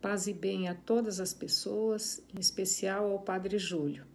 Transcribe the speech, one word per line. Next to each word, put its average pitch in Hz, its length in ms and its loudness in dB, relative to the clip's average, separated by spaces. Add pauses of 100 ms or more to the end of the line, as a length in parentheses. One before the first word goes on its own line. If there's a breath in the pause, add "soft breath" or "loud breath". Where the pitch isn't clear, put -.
Paz 202 260 0
e 202 60 0
bem 190 340 0
a 175 80 -2
todas 214 440 2
as 185 140 -2
pessoas, - 880 -2 (120)
em 185 40 -6
especial 196 720 2
ao 196 80 0
Padre 190 380 -2
Júlio. 165 580 -2